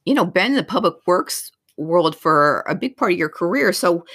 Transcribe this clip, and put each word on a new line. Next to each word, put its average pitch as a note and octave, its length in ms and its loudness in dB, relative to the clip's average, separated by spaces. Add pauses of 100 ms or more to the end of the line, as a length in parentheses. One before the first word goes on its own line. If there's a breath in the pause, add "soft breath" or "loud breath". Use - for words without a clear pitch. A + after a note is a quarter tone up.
you B3+ 80 0
know, D4 100 2
been F#3 280 0
in C#4 40 0
the B3 80 0
public G3+ 300 0 (120)
works - 460 -2 (240)
world D#3+ 400 0
for D3 540 2
a - 40 -2
big B3+ 220 -6
part A3 160 0
of F3+ 60 0
your D#3+ 100 -2
career. G3+ 460 0
So E3+ 420 0